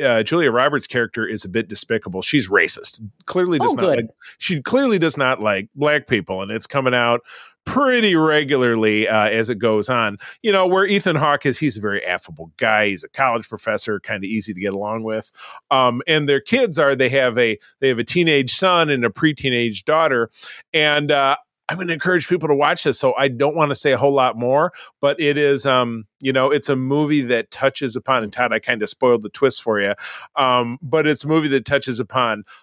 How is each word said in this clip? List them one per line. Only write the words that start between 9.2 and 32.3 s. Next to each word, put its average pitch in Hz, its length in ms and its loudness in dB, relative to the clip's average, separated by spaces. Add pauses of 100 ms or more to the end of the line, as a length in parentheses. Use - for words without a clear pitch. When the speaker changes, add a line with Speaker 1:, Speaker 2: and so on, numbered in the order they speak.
Speaker 1:
as 110 200 0
it 107 120 -6
goes 110 280 0
on. 113 300 -2 (240)
You 226 80 0
know, 190 160 4
where 185 180 2
Ethan 196 300 0
Hawke 147 320 0
is, 127 140 -2
he's 131 160 -2
a 107 40 -12
very 101 240 -4
affable 87 520 -8
guy. 107 320 2
He's 92 160 -6
a - 40 -20
college 117 400 -2
professor, 107 520 -4
kinda 98 260 -8
easy 107 260 -6
to 90 80 -14
get 98 140 -4
along 107 300 -6
with. 110 260 -8 (400)
Um, 127 380 2
and 156 200 2
their 139 120 2
kids 220 360 0
are, 139 200 4
they 127 140 2
have 127 280 2
a, 113 180 2 (220)
they 135 80 0
have 123 140 2
a 113 40 -2
teenage 151 480 2
son 175 380 2
and 123 140 0
a 113 60 0
pre-teenage 120 760 -2
daughter. 147 440 2 (460)
And, 147 380 2
uh, 139 240 4 (320)
I'm 165 100 -6
gonna 175 140 -4
encourage 175 360 0
people 160 200 0
to 147 60 2
watch 147 300 0
this, 139 140 0
so 127 160 0
I 135 140 0
don't 135 280 0
wanna 147 200 0
say 143 160 2
a 123 40 4
whole 139 160 2
lot 127 240 2
more, 135 360 0 (280)
but 143 180 0
it 147 200 0
is, 143 260 2
um, 120 420 0 (140)
you 131 120 0
know, 131 180 2
it's 143 180 0
a 139 80 0
movie 143 460 0
that 117 280 -2
touches 135 460 -4
upon, 123 280 0
and 101 80 -8
Todd, 120 200 -2
I 110 60 2
kinda 110 300 -4
spoiled 120 340 0
the 104 80 -10
twist - 320 -2
for 107 180 -2
you, 101 140 0 (420)
um, 123 460 2
but 151 240 0
it's 151 180 0
a 147 40 -6
movie 156 200 0
that 135 160 0
touches 139 360 -2
upon 113 440 -2 (180)